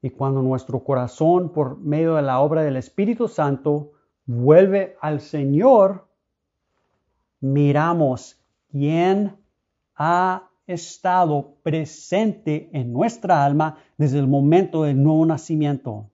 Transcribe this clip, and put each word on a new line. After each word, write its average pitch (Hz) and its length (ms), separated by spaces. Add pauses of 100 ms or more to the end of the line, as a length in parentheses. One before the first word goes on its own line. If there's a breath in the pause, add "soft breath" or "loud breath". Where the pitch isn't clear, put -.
Y 131 80
cuando 135 320
nuestro 131 420
corazón, 156 680
por 143 240
medio 156 380
de 151 60
la 135 200
obra 156 220
del 139 120
Espíritu 214 540
Santo, 147 640 (320 soft breath)
vuelve 170 760
al 151 220
Señor, 190 840 (1300)
miramos 143 1000 (280)
quién 170 680 (580)
ha 185 540 (160)
estado 175 960
presente 160 1080
en 123 220
nuestra 180 500
alma 147 360 (180 loud breath)
desde 143 220
el 135 80
momento 156 560
del 139 200
nuevo 156 220
nacimiento. 143 880